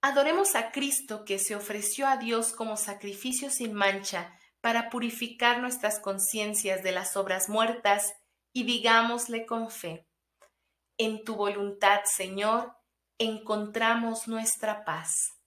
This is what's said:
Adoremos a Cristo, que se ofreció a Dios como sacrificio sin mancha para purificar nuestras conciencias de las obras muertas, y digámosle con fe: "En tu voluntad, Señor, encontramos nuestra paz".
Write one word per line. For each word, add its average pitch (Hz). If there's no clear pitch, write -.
Adoremos 285
a 226
Cristo, 269
que 196
se 208
ofreció 208
a 269
Dios 226
como 220
sacrificio 208
sin 233
mancha 196
para 233
purificar 240
nuestras 247
conciencias 196
de 185
las 185
obras 190
muertas, 214
y 247
digámosle 233
con 226
fe: -
"En 220
tu 220
voluntad, 202
Señor, 202
encontramos 226
nuestra 220
paz". -